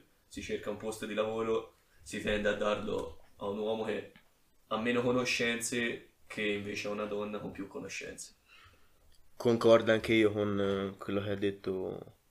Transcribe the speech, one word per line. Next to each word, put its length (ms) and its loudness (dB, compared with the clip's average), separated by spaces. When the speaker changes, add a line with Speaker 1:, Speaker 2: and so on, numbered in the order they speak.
Speaker 1:
si 160 -12
cerca 260 -4
un 80 -6
posto 300 -6
di 80 -6
lavoro 580 0
si 200 -8
tende 280 2
a 60 2
darlo 640 -2
a 120 -6
un 100 -4
uomo 240 0
che 280 -4
ha 120 -2
meno 220 2
conoscenze 1120 0
che 160 -8
invece 460 -2
a 40 -2
una 140 -2
donna 340 -4
con 120 -8
più 160 -8
conoscenze. 680 -10
Speaker 2:
Concordo 560 6
anche 220 4
io 180 6
con, 280 0
eh, 380 -2
quello 240 -2
che 100 -4
ha 40 0
detto 840 -4